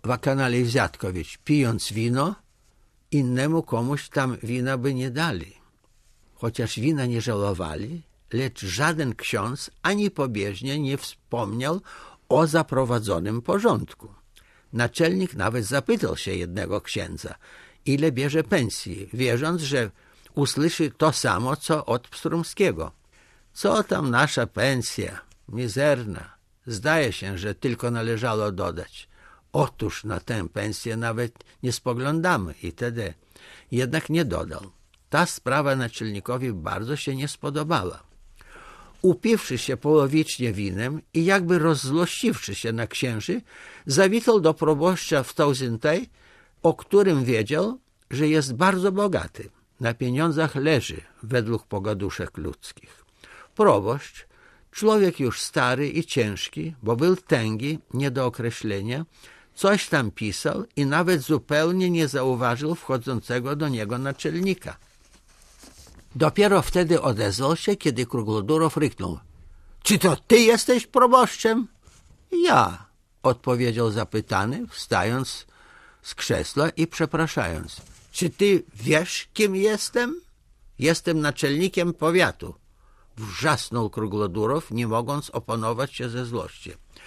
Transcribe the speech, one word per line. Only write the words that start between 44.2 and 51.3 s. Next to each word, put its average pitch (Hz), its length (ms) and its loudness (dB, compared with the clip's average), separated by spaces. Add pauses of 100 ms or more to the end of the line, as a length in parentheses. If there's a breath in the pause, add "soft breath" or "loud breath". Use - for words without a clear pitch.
do 160 140 4
proboszcza 151 680 2
w - 100 -10
Tauzentej, 147 760 0 (540 soft breath)
o 165 100 4
którym 185 520 4
wiedział, 139 540 0 (320)
że 143 160 2
jest 151 260 2
bardzo 185 380 2
bogaty. 185 580 -2 (300)
Na 117 140 0
pieniądzach 143 640 0
leży, 135 460 0 (220)
według 113 440 -2